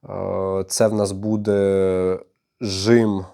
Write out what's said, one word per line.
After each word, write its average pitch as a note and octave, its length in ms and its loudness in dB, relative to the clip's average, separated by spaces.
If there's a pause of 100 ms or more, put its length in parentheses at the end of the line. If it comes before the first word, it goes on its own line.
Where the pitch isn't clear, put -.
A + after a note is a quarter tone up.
е, F#2+ 600 -4
це - 180 2
в G#2+ 80 2
нас G#2 180 0
буде G2 1040 0 (420)
жим G#2 720 2